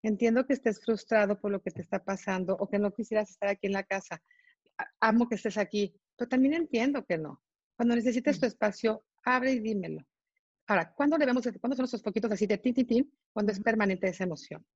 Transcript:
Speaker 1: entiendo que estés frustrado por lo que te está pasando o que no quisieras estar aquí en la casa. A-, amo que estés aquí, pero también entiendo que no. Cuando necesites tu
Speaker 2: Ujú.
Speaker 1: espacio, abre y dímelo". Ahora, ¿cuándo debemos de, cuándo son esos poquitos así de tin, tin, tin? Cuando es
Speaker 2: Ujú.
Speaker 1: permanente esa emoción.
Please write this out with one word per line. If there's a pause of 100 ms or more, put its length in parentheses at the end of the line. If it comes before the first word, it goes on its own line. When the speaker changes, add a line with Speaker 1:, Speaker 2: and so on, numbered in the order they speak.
Speaker 1:
entiendo
que
estés
frustrado
por
lo
que
te
está
pasando
o
que
no
quisieras
estar
aquí
en
la
casa. (560)
A-, (120)
amo
que
estés
aquí, (240)
pero
también
entiendo
que
no. (360)
Cuando
necesites
tu
Speaker 2:
Ujú.
Speaker 1:
espacio, (180)
abre
y
dímelo". (640)
Ahora,
¿cuándo
debemos
de,
cuándo
son
esos
poquitos
así
de
tin,
tin,
tin? (200)
Cuando
es
Speaker 2:
Ujú.
Speaker 1:
permanente
esa
emoción. (100)